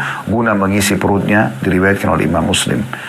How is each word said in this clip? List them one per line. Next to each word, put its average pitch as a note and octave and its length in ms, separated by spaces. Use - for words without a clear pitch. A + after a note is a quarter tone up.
guna A2+ 240
mengisi G2 480
perutnya, G2+ 480
diriwayatkan F#2+ 480
oleh D#2+ 160
Imam E2 160
Muslim. - 400